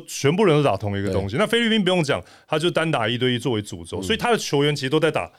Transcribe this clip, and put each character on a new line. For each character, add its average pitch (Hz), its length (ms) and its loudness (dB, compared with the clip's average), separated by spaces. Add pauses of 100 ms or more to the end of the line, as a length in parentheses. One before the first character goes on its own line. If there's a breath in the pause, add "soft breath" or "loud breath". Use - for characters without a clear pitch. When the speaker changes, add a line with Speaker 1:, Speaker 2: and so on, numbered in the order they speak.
Speaker 1:
全 147 300 0
部 220 80 2
人 156 120 6
都 151 60 4
打 113 140 2
同 101 200 -4
一 101 60 -2
个 98 100 -2
东 98 160 0
西。 101 60 -6
Speaker 2:
对。 156 60 0
Speaker 1:
那 208 60 2
菲 233 120 0
律 233 100 2
宾 220 140 2
不 175 60 2
用 180 160 2
讲， 120 180 -2 (240 loud breath)
他 156 100 -2
就 165 140 0
单 165 180 0
打 123 200 0
一 120 100 -2
对 127 160 0
一 120 40 -2
作 135 140 -4
为 107 100 0
主 85 220 -12
轴， - 140 -8
Speaker 2:
嗯。 95 60 -6
Speaker 1:
所 220 100 -2
以 - 20 2
他 240 140 -2
的 214 80 2
球 143 240 0
员 147 140 0
其 143 60 -8
实 131 80 -4
都 156 100 2
在 156 100 2
打 90 180 -4 (100)